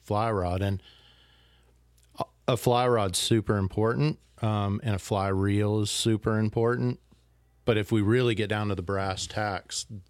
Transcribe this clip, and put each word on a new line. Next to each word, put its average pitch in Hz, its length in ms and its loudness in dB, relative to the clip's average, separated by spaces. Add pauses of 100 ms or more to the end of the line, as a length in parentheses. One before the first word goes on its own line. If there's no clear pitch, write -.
fly 107 300 -2
rod. 92 300 -2
And 98 200 -2 (1400)
a, - 60 -2 (240)
a 127 80 4
fly 123 320 4
rod's 104 300 2
super 110 380 2
important, 113 640 0 (240)
um, 104 400 0
and 107 140 -2
a - 20 0
fly 98 300 -2
reel 101 520 2
is 107 100 -2
super 110 480 0
important. 120 600 0 (640)
But 113 140 4
if 101 140 -2
we 110 100 4
really 117 320 4
get 101 140 -2
down 107 200 -2
to 101 60 0
the 90 80 -6
brass 98 460 -4
tacks, - 580 -6 (240)